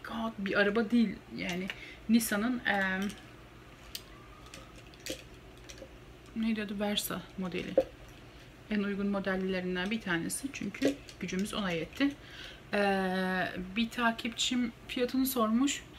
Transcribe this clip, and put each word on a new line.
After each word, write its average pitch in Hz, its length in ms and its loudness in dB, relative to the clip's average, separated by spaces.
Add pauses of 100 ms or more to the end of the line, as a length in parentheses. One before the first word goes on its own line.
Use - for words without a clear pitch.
god" 226 300 -4 (120)
bir 196 140 2
araba 208 320 4
değil 226 240 6 (220)
yani 185 300 -2 (420)
Nissan'ın, 226 560 4
em, 190 360 2 (3250)
neydi 220 260 0
adı? 202 180 -4
Versa 208 420 0 (160)
modeli. 180 360 -4 (1000)
En 208 120 4
uygun 202 240 0
modellerinden 190 840 0
bir 226 100 0
tanesi 175 520 0
çünkü 269 400 0 (260)
gücümüz 190 340 -2
ona 196 180 0
yetti. 170 400 2 (640)
Ee, 190 760 4 (280)
bir 226 140 2
takipçim 233 840 0 (160)
fiyatını 254 380 2
sormuş. 254 580 4 (160)